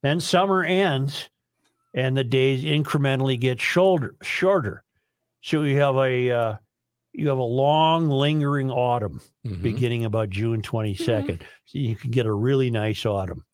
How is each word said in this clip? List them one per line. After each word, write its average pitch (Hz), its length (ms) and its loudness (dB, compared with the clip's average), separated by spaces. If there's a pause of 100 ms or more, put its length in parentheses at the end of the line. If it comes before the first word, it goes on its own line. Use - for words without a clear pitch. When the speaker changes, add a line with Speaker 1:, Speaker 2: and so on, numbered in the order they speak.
Speaker 1:
Then 147 180 2
summer 190 420 2
ends 156 680 0 (640)
and 131 220 0
the 135 80 0
days 131 400 2
incrementally 139 760 0
get 127 200 0
shoulder, 180 600 2
shorter. - 640 0 (560)
So 151 220 -2
you 139 160 2
have 139 180 4
a, 127 340 2
uh, 117 260 0 (580)
you 151 140 -2
have 131 100 0
a 131 40 -2
long 156 640 2
lingering 143 640 0
autumn 120 500 -2 (240)
Speaker 2:
Mm-hmm. 98 160 -8
Speaker 1:
beginning 117 440 -2
about 110 260 -2
June 110 320 -2
twenty-second. 104 760 -2
Speaker 3:
Mm-hmm. - 60 -20 (200)
Speaker 1:
So - 120 -10
you 113 180 -2
can 123 160 -6
get 120 140 2
a 110 60 -2
really 127 380 0
nice 107 340 -2
autumn. 98 500 -4